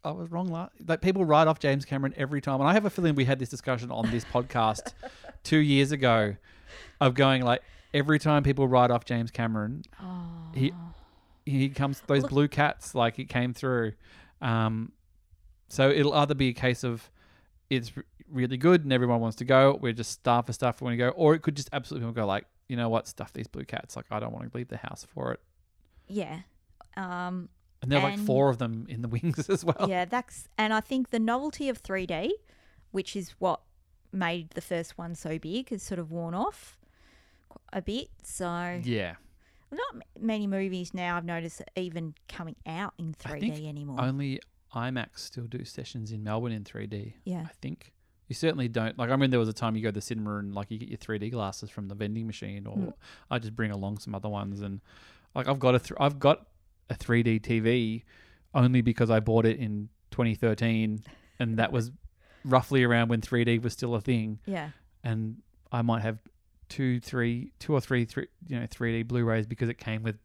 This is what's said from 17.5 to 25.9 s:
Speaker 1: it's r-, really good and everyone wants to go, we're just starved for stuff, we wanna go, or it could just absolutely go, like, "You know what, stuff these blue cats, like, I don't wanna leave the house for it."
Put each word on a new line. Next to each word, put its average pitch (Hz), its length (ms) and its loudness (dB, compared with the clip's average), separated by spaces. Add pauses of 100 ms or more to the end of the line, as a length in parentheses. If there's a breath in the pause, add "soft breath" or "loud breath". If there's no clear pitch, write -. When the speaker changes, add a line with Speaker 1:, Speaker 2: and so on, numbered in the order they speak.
Speaker 1:
it's 120 260 -2
r-, - 80 -14 (240)
really 127 280 -2
good 165 260 8
and 135 100 2
everyone 123 280 4
wants 113 160 -2
to 123 80 -6
go, 135 360 8
we're 120 120 0
just 117 180 -6
starved 120 340 2
for 120 80 -6
stuff, - 280 -2
we 131 40 -6
wanna 120 120 -2
go, 123 120 4
or 156 240 6
it 160 80 2
could 151 140 -2
just 139 180 -8
absolutely 127 400 -6
go, 113 140 0
like, 98 180 0 (240)
"You 127 80 -4
know 117 120 0
what, 113 180 0
stuff - 260 -12
these - 140 -8
blue 135 180 -10
cats, - 300 -10
like, - 160 -12
I 107 80 -4
don't 117 140 -6
wanna 120 200 -10
leave 123 140 -8
the - 100 -10
house - 260 -12
for 62 300 -8
it." - 60 -10 (680)